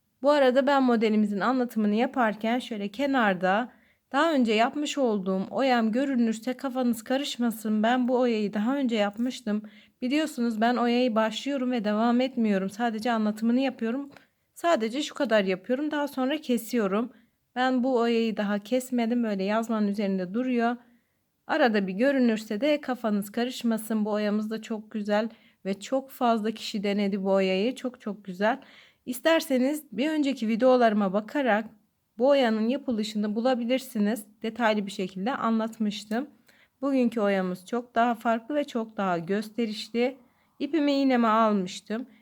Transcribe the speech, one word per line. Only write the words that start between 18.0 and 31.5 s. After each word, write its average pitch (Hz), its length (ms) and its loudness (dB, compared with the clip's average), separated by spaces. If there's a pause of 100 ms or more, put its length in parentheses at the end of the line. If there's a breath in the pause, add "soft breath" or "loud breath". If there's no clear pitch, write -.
daha 208 220 0
kesmedim. 240 640 -2
Böyle 196 200 -2
yazmanın 214 440 0
üzerinde 196 460 -2
duruyor. 240 420 0 (680 soft breath)
Arada 226 400 2
bir 190 60 -4
görünürse 226 680 0
de 294 200 2
kafanız 208 520 -4
karışmasın. 226 720 -2
Bu 214 60 -2
oyamız 214 400 0
da 220 120 -6
çok 214 280 -10
güzel 208 380 0 (360 loud breath)
ve 196 160 -4
çok 269 300 -4
fazla 226 400 0
kişi 220 320 -6
denedi 202 420 0
bu 196 80 2
oyayı. 190 420 2
Çok 254 260 -10
çok 208 240 -10
güzel. 202 360 -2 (460 loud breath)
İsterseniz 294 840 0
bir 285 180 -2
önceki 277 380 -2
videolarıma 226 640 4
bakarak 214 520 0 (540)